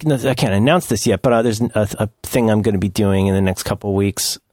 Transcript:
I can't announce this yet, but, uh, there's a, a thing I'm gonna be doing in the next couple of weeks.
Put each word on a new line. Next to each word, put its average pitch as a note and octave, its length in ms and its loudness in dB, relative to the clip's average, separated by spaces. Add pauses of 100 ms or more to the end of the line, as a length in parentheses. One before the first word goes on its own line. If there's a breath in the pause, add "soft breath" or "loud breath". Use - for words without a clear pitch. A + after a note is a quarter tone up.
I C3 280 0
can't A2+ 180 0
announce C3 340 2
this A#2 200 -2
yet, G2+ 160 0
but, B2+ 100 2
uh, A2+ 100 2
there's A2+ 200 0
a, A2+ 120 -2
a G#2+ 360 -2 (140)
thing A#2 260 0
I'm G#2+ 100 2
gonna G2+ 160 0
be F#2+ 140 -2
doing G2 360 0
in F#2+ 80 2
the G2 60 2
next F#2+ 220 -2
couple G2+ 260 -6
of G2 80 -2
weeks. - 420 -2 (140)